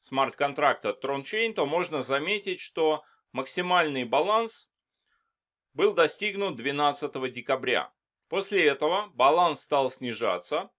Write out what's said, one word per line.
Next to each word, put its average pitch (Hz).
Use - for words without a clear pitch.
смарт-контракта 135
Tron 139
Chain, 220
то 180
можно 151
заметить, 180
что 156
максимальный 156
баланс 196
был 190
достигнут 190
двенадцатого 139
декабря. 120
После 190
этого 160
баланс 151
стал 139
снижаться. 117